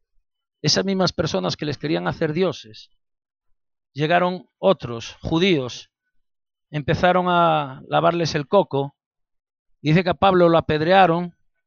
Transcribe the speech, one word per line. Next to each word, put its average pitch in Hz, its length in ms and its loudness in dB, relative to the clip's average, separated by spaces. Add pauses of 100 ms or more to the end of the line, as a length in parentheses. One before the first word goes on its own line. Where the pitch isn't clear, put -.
(600)
Esas 190 240 0
mismas 190 280 -2
personas 180 420 -4
que - 100 -10
les 147 120 -6
querían 175 300 -6
hacer 151 260 -4
dioses, 151 560 -6 (1040)
llegaron 175 640 -2
otros 120 640 -2
judíos, 160 720 -2 (760)
empezaron 180 600 0
a 156 580 0
lavarles 165 480 0
el 147 120 -6
coco, 143 480 0 (840)
y 139 80 -2
dice 175 140 4
que 175 60 -2
a 170 60 -2
Pablo 180 340 4
lo 165 80 4
apedrearon, 170 800 2 (320)